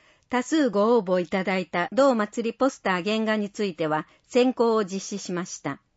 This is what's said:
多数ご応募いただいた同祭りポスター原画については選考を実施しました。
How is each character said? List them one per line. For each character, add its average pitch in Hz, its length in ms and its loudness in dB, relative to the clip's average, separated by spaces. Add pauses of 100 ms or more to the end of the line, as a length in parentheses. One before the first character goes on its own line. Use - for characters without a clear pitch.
(300)
多 247 140 -2
数 294 260 2
ご 208 280 4
応 214 60 2
募 185 180 2
い 170 60 -6
た 190 180 -2
だ 190 120 0
い 185 100 -4
た 175 260 -2
同 262 200 4
祭 220 380 -2
り - 20 -18
ポ 262 160 0
ス - 100 -6
タ 190 160 0
ー 175 60 -2
原 214 220 -2
画 214 140 0
に 202 120 -4
つ 214 140 -6
い 190 120 -4
て 160 120 -2
は 151 200 -2 (200)
選 254 240 4
考 233 240 2
を 220 80 2
実 196 340 -8
施 - 20 -10
し - 120 -10
ま 180 140 -4
し - 140 -14
た。 139 200 -10 (180)